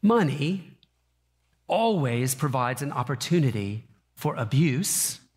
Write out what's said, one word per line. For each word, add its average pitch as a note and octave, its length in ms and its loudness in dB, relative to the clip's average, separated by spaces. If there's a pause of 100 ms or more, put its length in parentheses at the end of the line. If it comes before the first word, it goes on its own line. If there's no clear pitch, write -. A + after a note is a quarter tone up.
Money F3 720 2 (880)
always C#3 680 0
provides B2+ 480 -2
an C#3 80 -6
opportunity B2 920 -2 (300)
for - 200 -4
abuse C3+ 840 0 (180)